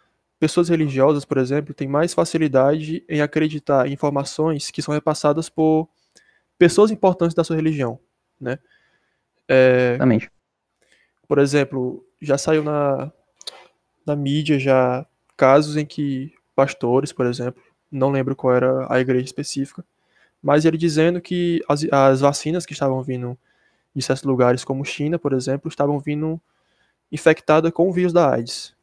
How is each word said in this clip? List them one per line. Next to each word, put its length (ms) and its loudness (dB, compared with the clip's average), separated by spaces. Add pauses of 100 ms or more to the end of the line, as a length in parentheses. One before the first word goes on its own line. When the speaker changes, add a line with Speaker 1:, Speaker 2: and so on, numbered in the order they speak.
(400)
Speaker 1:
Pessoas 300 0
religiosas, 540 2
por 140 -4
exemplo, 360 -4
têm 140 -8
mais 260 -2
facilidade 920 0
em 140 -2
acreditar 640 0
em 60 -6
informações 760 -4
que 120 -10
são 120 -6
repassadas 560 -2
por 380 0 (720)
pessoas 340 6
importantes 420 0
da 100 0
sua 120 -4
religião, 440 -4 (400)
né? 200 -8 (880)
É, 440 4
Speaker 2:
Exatamente. 380 2 (960)
Speaker 1:
por 120 0
exemplo, 640 -2 (160)
já 160 -2
saiu 260 0
na, 480 -4 (920)
na 100 -2
mídia 440 -2
já 460 2 (320)
casos 400 4
em 80 -4
que 480 -6 (220)
pastores, 560 0
por 140 -2
exemplo, 360 -6 (300)
não 200 0
lembro 240 -2
qual 200 0
era 380 0
a 60 2
igreja 260 0
específica, 600 -10 (560)
mas 240 2
ele 120 2
dizendo 440 0
que 460 -2
as, 240 -2
as 300 4
vacinas 440 -2
que 80 -16
estavam 280 -2
vindo 360 -8 (580)
de 60 -4
certos 240 -4
lugares, 400 2
como 180 -6
China, 340 -4
por 160 -4
exemplo, 360 -4
estavam 300 -2
vindo 400 -6 (720)
infectada 600 2
com 160 2
o 60 -2
vírus 180 0
da 220 4
aids, 480 -6